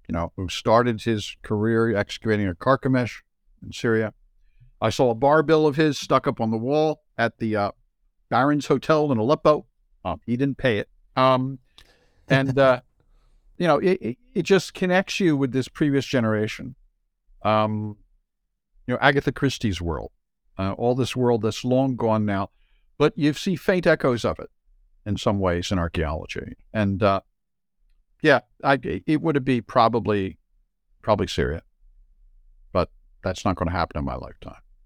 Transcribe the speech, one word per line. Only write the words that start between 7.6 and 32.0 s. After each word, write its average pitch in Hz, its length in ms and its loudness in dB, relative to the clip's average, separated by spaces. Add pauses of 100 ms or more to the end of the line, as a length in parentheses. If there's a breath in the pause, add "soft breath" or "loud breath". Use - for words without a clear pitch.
Barron's 139 380 0
Hotel 151 460 2
in 117 60 2
Aleppo. 147 480 0 (380)
Um, 92 220 -6
he 120 100 -2
didn't 135 220 -2
pay 117 200 0
it. - 100 -6 (280)
Um, 131 420 2 (720 soft breath)
and, 135 300 2
uh, 131 220 4 (380)
<laughs> - 400 -20
you 175 80 0
know, 147 120 4
it, 185 240 2
it, - 160 -6 (160)
it 185 80 -2
just - 320 2
connects 185 460 0
you 165 160 2
with 135 160 0
this 127 160 -2
previous 139 360 -2
generation. 110 720 -2 (680)
Um, 107 540 0 (880)
you 123 80 -2
know, 117 60 -2
Agatha 143 320 2
Christie's 113 480 -4
world, 78 300 -6 (480)
uh, 95 140 -4
all 123 220 0
this 127 220 -2
world 120 260 2
that's 107 220 -4
long 127 320 0
gone 110 300 0
now, 98 240 -2 (480)
but 151 180 4
you 151 160 2
see 180 240 -4
faint 180 300 0
echoes 139 380 2
of 98 140 -2
it - 120 -16 (560)
in 98 100 -2
some 104 220 0
ways 87 320 0
in 95 80 0
archaeology. 82 800 -6 (160)
And, 98 300 0
uh, 98 180 2 (1000)
yeah, 143 180 6 (220)
I, 139 160 2 (280)
it 156 140 0
would 143 240 0
be 127 160 0
probably, 104 800 0 (640)
probably 101 260 0
Syria, 73 340 -4 (1120)